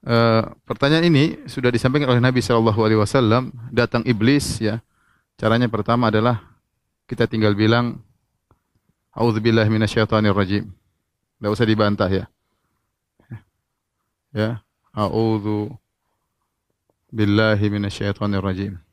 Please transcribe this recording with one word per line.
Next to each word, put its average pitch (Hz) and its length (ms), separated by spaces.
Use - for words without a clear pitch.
Eh, 117 360
pertanyaan 156 480
ini 143 140
sudah 123 240
disampaikan 135 320
oleh 123 160
Nabi 127 160
Shallallahu 113 400
Alaihi 110 240
Wasallam. 120 480
Datang 120 320
iblis, 123 560
ya. 110 160
Caranya 113 320
pertama 113 480
adalah 113 320
kita - 160
tinggal 107 320
bilang, 117 400
"A'udzubillahi 110 480
minasyaitonir 107 640
rajim." 101 400
Nggak 104 160
usah 120 80
dibantah, 104 400
ya. 95 180
Ya, 110 320
"A'udzu 104 800
billahi 107 560
minasyaitonir 101 800
rajim." 98 320